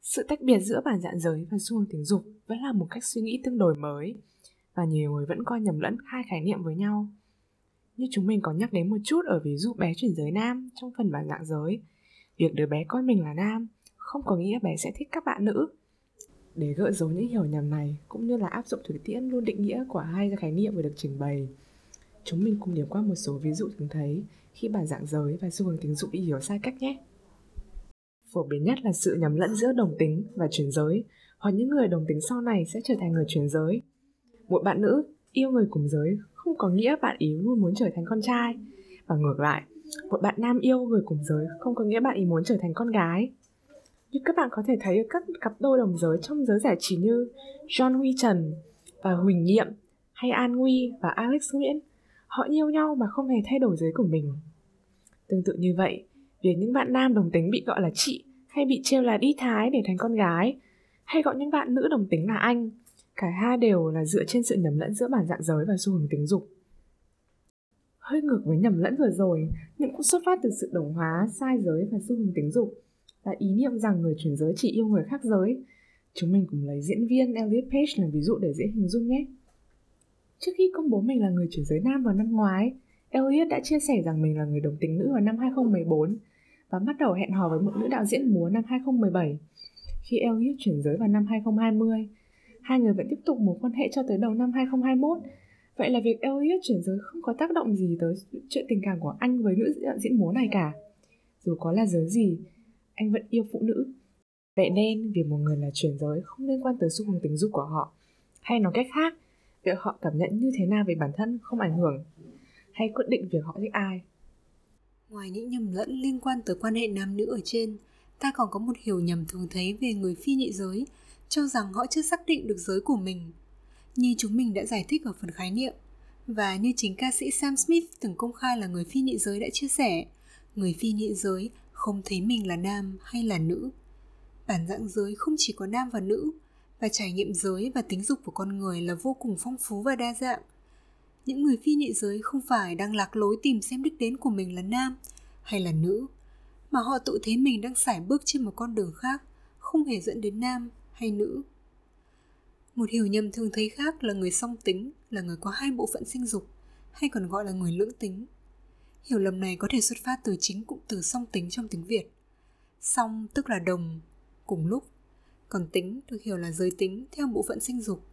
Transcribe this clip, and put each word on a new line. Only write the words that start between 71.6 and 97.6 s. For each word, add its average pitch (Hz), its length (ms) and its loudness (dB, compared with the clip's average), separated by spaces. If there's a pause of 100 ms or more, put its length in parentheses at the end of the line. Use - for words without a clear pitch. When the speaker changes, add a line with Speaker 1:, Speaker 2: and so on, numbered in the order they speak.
Speaker 1:
giới 175 280 0
và 214 60 0 (100)
xu 247 80 0
hướng 208 180 0
tính 147 160 0
dục, 220 320 -2 (420)
là 196 140 -4
ý 196 120 0
niệm 240 280 2
rằng 208 240 2
người 165 160 2
chuyển 156 180 0
giới 151 200 2
chỉ 233 140 2
yêu 220 160 2
người 202 240 4
khác 277 140 -4
giới. 220 380 2 (520)
Chúng 170 180 0
mình 190 180 4
cùng 143 160 -2
lấy 143 160 -4
diễn 196 240 0
viên 247 280 4
Elliot 226 300 2
Page 277 320 2
làm 175 140 2
ví 147 120 0
dụ 202 160 2
để 180 160 0
dễ 165 100 -2 (100)
hình 202 140 2
dung 233 200 0
nhé. 269 180 0 (1120)
Trước 370 200 -4
khi 370 160 8
công 320 160 0
bố 214 100 4
mình 240 200 2
là 196 100 4
người 175 200 2
chuyển 156 140 -2
giới 151 160 2
nam 262 220 2
vào 220 120 4
năm 220 180 2
ngoái, 214 400 4 (360)
Elliot 277 400 4
đã - 160 0
chia 302 160 2
sẻ 294 140 2 (100)
rằng 160 180 2
mình 151 160 4
là 151 60 0
người 147 160 0
đồng 147 200 -2
tính 160 180 0
nữ 202 140 2
vào 247 80 4
năm 220 180 4
hai 254 160 2
không 247 180 4
mười 175 120 2
bốn 160 320 2 (540)
và 185 80 -2
bắt 247 200 0
đầu 254 140 4
hẹn 185 200 0
hò 185 160 2
với 160 120 2
một 202 160 2
nữ 226 120 0
đạo 247 160 2
diễn 233 300 2
múa 170 140 2
năm 220 180 2
hai 254 180 -2
không 262 160 2
mười 202 100 4
bảy. 160 280 0 (640)
Khi - 160 -2
Elliot 233 400 0
chuyển 151 240 0
giới 147 140 2
vào 220 120 2
năm 208 180 4
hai 220 180 0
không 214 140 2
hai 226 140 2
mươi, 220 360 2 (540)
hai 262 180 2
người 214 120 6
vẫn 196 180 0
tiếp 302 140 -4
tục 269 160 2
mối 190 200 4
quan 240 120 -2
hệ 254 200 0
cho 269 160 0
tới 196 100 2
đầu 220 160 2
năm 247 180 0
hai 262 180 0
không 262 120 2
hai 262 120 4
mốt. 302 240 2 (580)
Vậy 247 140 0
là 247 140 2
việc 226 160 2
Elliot 285 420 2
chuyển 185 200 0
giới 190 200 -2
không 339 200 -12
có 240 160 -2
tác 330 160 0
động 226 220 0